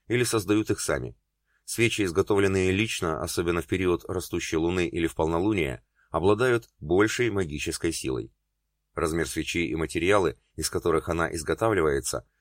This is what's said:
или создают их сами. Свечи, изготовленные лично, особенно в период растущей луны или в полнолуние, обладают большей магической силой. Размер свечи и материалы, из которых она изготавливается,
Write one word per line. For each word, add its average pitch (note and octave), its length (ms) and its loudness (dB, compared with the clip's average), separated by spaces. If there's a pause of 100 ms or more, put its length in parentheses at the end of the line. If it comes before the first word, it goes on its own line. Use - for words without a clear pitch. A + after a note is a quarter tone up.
или A#2+ 160 2
создают G#2+ 480 0
их G2 80 -4
сами. B1+ 380 -4 (480)
Свечи, A2+ 380 0
изготовленные F#2+ 680 2
лично, F#2 500 -2
особенно E2+ 400 -2
в - 60 -8
период F2+ 380 0
растущей F2 500 -4
луны E2+ 320 0
или E2 200 -2
в - 80 -8
полнолуние, E2 680 0 (260)
обладают G#2+ 600 2 (100)
большей G#2+ 500 2
магической E2 640 -2
силой. B1 400 -6 (640)
Размер D#2+ 320 0
свечи E2 400 -2
и - 80 -4
материалы, E2 640 0 (180)
из - 140 -4
которых E2 400 0
она E2 240 0
изготавливается, D#2 920 0 (160)